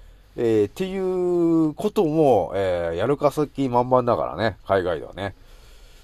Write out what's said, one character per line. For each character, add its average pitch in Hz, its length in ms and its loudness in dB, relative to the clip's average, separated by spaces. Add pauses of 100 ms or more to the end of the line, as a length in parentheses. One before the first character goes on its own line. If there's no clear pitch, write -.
(380)
え 110 280 2
ー、 - 20 -
っ - 20 -14
て 190 180 -6
い 190 100 -6
う 175 760 0
こ 214 160 -4
と 202 160 0
も、 147 500 2
え 87 380 -2
ー、 - 20 -6
や 98 120 -2
る 143 100 0
か 143 140 2
さ 151 160 -4
き 135 200 -4
満 123 180 0
々 127 180 2
だ 120 120 2
か 71 100 -2
ら 62 120 -8
ね、 104 280 -2
海 98 180 2
外 85 160 -2
で 60 60 -12
は - 80 -18
ね。 98 220 -8 (680)